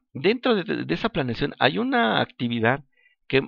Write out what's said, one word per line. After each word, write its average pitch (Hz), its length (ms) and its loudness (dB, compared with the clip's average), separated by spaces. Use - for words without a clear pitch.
dentro 220 420 2
de, 180 80 -2
de, 131 220 -4
de 135 80 -2
esa 214 160 -2
planeación, 143 500 -2
hay 143 180 2
una 233 440 0
actividad 120 640 -2
que 131 200 2